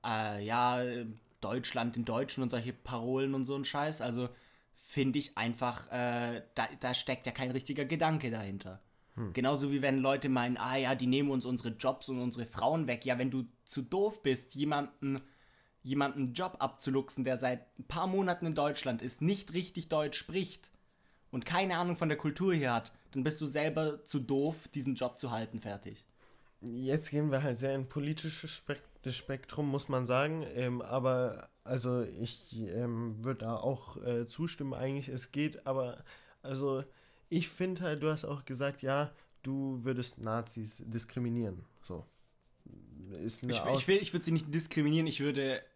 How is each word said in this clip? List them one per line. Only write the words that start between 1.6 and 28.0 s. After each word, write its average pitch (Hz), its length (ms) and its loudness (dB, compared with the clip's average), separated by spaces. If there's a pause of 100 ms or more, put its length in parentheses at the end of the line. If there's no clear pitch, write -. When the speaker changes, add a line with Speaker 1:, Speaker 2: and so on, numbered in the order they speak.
Speaker 1:
den 117 80 0
Deutschen 127 360 0
und 123 80 2
solche 120 220 -2
Parolen 131 600 0
und 135 120 2
so 139 120 -2
ein 139 80 -2
Scheiß, 156 360 0
also 120 280 0 (460)
finde 135 440 2
ich - 180 -6
einfach, 117 540 -2
äh, 120 500 0 (140)
da, 117 140 0 (100)
da 127 140 0
steckt - 320 -2
ja 120 80 -2
kein 127 180 -2
richtiger 135 320 -2
Gedanke 147 480 2
dahinter. 98 480 -6 (360)
Speaker 2:
Hm. 107 180 -4
Speaker 1:
Genauso 139 400 2
wie 139 80 2
wenn 135 160 4
Leute 135 320 2
meinen, 123 260 2
ah 127 220 0
ja, 131 180 4
die 123 120 0
nehmen 139 240 4
uns 131 120 2
unsere 123 260 -2
Jobs 127 380 -2
und 131 140 -2
unsere 120 240 -2
Frauen 147 420 2
weg. 120 160 -2
Ja, 127 140 2
wenn 127 140 2
du 131 120 0 (220)
zu - 160 -4
doof 202 420 0
bist, 131 320 2
jemanden, 139 640 0 (600)
jemanden 135 520 0
Job 180 260 -2
abzuluxen, 135 640 0
der 127 140 2
seit 127 240 0 (180)
ein - 80 -12
paar 165 200 0
Monaten 185 380 2
in 156 100 0
Deutschland 143 460 2
ist, 120 200 -4
nicht 190 320 2
richtig 175 360 -4
Deutsch 151 300 2
spricht - 500 -4 (640)
und 123 140 -4
keine 180 320 2
Ahnung 175 180 2
von 165 140 2
der 147 80 2
Kultur 175 360 2
hier 135 200 4
hat, 117 180 0 (260)
dann 131 60 0
bist 156 180 0
du 151 60 0
selber 151 580 0
zu 147 140 0
doof, 139 500 2
diesen 135 260 -2
Job 123 240 -2
zu 127 120 -4
halten, 113 280 -4
fertig. - 460 -10 (560)
Speaker 2:
Jetzt 131 500 0
gehen 147 200 4
wir 135 120 4
halt 123 140 2
sehr 135 180 0
in 131 140 -2
politisches 156 640 -4